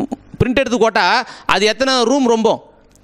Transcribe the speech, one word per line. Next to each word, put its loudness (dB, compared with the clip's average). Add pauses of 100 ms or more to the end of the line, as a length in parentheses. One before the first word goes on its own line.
(440)
பிரிண்ட் -2
எடுத்து 0
போட்டா 2 (200)
அது 2
எத்தனை 0
ரூம் 2
ரொம்பும்? 0 (440)